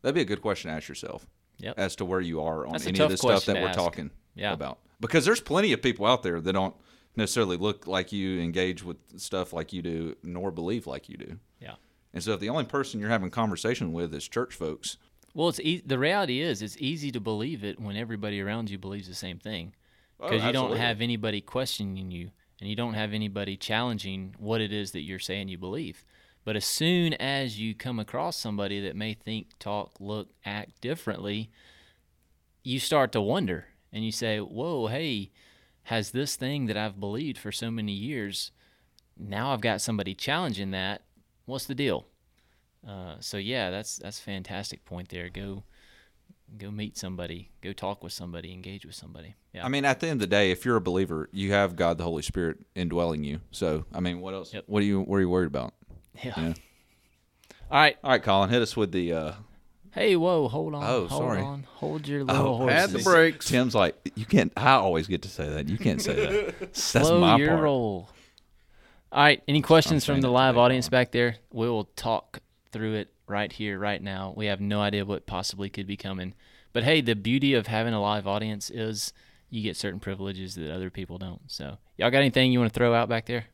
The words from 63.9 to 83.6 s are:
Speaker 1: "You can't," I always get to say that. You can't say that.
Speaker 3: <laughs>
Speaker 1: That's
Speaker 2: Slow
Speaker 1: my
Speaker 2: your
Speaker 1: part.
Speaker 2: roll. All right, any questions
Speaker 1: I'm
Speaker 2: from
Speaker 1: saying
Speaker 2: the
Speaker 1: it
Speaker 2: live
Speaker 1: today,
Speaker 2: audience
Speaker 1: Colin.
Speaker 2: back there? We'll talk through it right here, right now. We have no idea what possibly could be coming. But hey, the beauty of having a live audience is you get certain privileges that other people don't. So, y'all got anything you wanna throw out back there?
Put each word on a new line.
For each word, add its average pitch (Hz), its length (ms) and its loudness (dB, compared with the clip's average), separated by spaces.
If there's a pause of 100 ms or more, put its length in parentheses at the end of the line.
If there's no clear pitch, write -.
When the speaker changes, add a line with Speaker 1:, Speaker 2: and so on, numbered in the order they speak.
Speaker 1:
"You 107 100 -6
can't," - 320 6
I 117 160 6
always 92 340 6
get 90 160 0
to 98 60 -10
say - 220 -6
that. 76 180 -4
You 95 80 0
can't - 240 2
say - 140 0
that. 208 440 0
Speaker 3:
<laughs> 185 140 -10
Speaker 1:
That's - 100 -6
Speaker 2:
Slow 160 380 6
Speaker 1:
my 110 160 8
Speaker 2:
your 147 120 6
Speaker 1:
part. 165 160 4
Speaker 2:
roll. 113 440 0 (1040)
All 143 100 6
right, 147 240 8
any 147 140 4
questions 160 440 6
Speaker 1:
I'm - 20 -2
Speaker 2:
from 143 80 2
Speaker 1:
saying 135 80 4
Speaker 2:
the 131 60 4
Speaker 1:
it 123 40 4
Speaker 2:
live 127 220 6
Speaker 1:
today, 120 80 8
Speaker 2:
audience 127 260 6
Speaker 1:
Colin. 127 140 6
Speaker 2:
back 120 100 0
there? 120 240 4 (160)
We'll 113 320 0 (100)
talk - 460 -4 (300)
through 110 240 -2
it 104 160 -4 (160)
right 104 260 -2
here, 104 260 -4
right 101 240 -2
now. 95 320 -6
We 107 120 -4
have 101 160 -2
no 104 180 2
idea 104 240 2
what 98 220 -4
possibly 98 420 -4
could 98 180 -8
be 101 120 -6
coming. 95 340 -6 (400)
But 117 120 0
hey, 151 180 6
the 117 120 4
beauty 127 380 2
of 110 140 4
having 113 260 0
a 107 80 0
live 101 260 0
audience 107 440 -2
is 110 420 -6 (380)
you 113 120 -6
get 101 140 -4
certain 101 240 -6
privileges 95 540 -8
that 78 200 -8
other 92 140 -6
people 90 300 -10
don't. 90 300 -10
So, - 280 -10 (220)
y'all 110 120 6
got 135 100 6
anything 131 300 6
you 123 100 6
wanna 113 100 6
throw 120 240 6
out 117 160 4
back 113 160 0
there? 117 280 -2